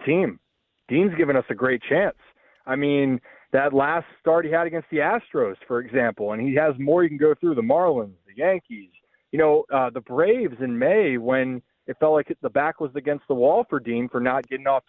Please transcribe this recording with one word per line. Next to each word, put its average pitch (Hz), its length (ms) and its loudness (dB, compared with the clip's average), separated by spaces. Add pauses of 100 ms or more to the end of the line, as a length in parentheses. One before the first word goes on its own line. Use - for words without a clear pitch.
team. 156 340 0 (480)
Dean's 170 280 0
given 151 200 2
us 127 140 0
a 123 60 -4
great 127 340 -2
chance." 175 260 0 (500)
I 131 120 -4
mean, 139 420 0 (320)
that 135 220 0
last 143 320 0 (160)
start 165 240 2
he 151 60 -4
had 170 140 0
against 160 260 -8
the 160 60 -4
Astros, 147 580 -2 (120)
for 120 140 -2
example, 113 500 -2
and 110 100 -6
he 131 140 -2
has 151 240 2
more 156 240 2
you 165 60 2
can 151 80 -12
go 151 160 4
through, 165 220 -2
the 120 60 -2
Marlins, 127 520 0 (120)
the 98 120 -20
Yankees, 120 540 -4 (400)
you 147 80 -4
know, 151 340 4
uh, 131 160 0
the 120 120 -10
Braves 170 600 0
in 123 160 -4
May 151 400 2
when 127 440 -2 (240)
it 135 160 -10
felt 156 100 4
like 151 300 0
the 135 80 -4
back 151 320 -2
was 143 140 -6
against 143 340 -4
the 143 40 0
wall 151 360 2
for 147 100 -2
Dean 120 300 -4
for 127 100 -4
not 127 300 -2
getting 135 180 -6
off 135 220 0